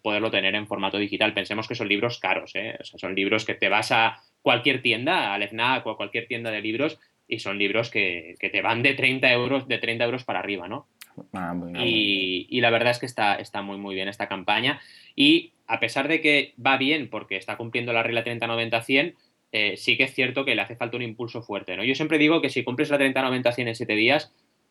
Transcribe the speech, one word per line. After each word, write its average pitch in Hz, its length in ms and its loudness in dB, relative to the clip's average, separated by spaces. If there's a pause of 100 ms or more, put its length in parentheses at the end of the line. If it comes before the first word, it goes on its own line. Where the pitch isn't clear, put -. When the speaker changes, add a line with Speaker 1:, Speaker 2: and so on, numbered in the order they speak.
Speaker 1:
poderlo 104 300 0
tener 98 240 2
en 104 100 -4
formato 98 320 -2
digital. 104 340 0
Pensemos 104 360 -4
que 117 80 -6
son 117 120 -4
libros 110 300 0
caros, - 380 -2
¿eh? 107 240 -6
O - 40 -18
sea, - 140 -18
son 92 160 -6
libros 98 300 2
que 101 100 -4
te 101 140 0
vas 107 240 2
a 113 280 2 (220)
cualquier 127 400 2
tienda, 120 500 0
al 104 160 -2
fnac 117 380 0
o 110 40 -2
a 107 60 -6
cualquier 110 300 -4
tienda 117 240 -6
de 107 100 -4
libros, 113 380 -2 (300)
y 117 100 -4
son 101 200 -4
libros 104 320 2
que, 87 500 -2
que 95 100 -4
te 101 100 0
van 113 220 2
de 139 120 4
treinta 131 380 2
euros, 123 360 0
de 117 100 0
treinta 117 260 -2
euros 123 200 -2
para 95 160 -2
arriba, 98 260 -4
¿no? 123 220 -10 (440)
Speaker 2:
Ah, 87 220 -6
muy 87 180 -8
bien. 120 140 -2
Speaker 1:
Y, 98 640 0
y 127 100 0
la 117 100 4
verdad 117 200 4
es 120 80 0
que - 80 -6
está, 107 300 0
está 104 260 -8
muy, 98 140 -8
muy 98 180 -8
bien 95 140 -4
esta 101 180 -6
campaña. 104 540 0 (340)
Y 156 380 6 (160)
a 113 100 0
pesar 135 300 0
de 156 120 2
que 147 340 2 (100)
va 135 120 4
bien 135 320 0
porque 104 280 -8
está 104 200 -8
cumpliendo 120 360 -4
la 117 100 2
regla 117 220 -2
treinta 117 240 -4
noventa 117 340 -2
cien, 135 320 2 (380)
eh, 104 240 0
sí 120 200 0
que 135 80 4
es 127 100 -4
cierto 131 300 0
que 131 120 0
le 101 60 0
hace 113 120 -8
falta 120 220 -6
un 120 80 -6
impulso 113 380 -8
fuerte, 98 340 -8
¿no? 98 80 -4
Yo 131 100 2
siempre 156 240 0
digo 151 220 6
que - 80 0
si 120 160 -2
cumples 139 260 -2
la 143 80 4
treinta 135 240 2
noventa 127 300 2
cien 123 160 -4
en 113 80 -4
siete 107 180 -2
días, 120 380 4 (380)